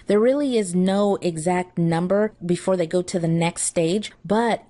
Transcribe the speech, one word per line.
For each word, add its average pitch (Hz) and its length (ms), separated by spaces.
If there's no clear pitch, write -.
There 202 120
really 262 380
is 185 160
no 190 440
exact 175 600
number 180 560
before 175 320
they 170 120
go 180 160
to 180 160
the 165 80
next 165 360
stage, 175 480
but 214 440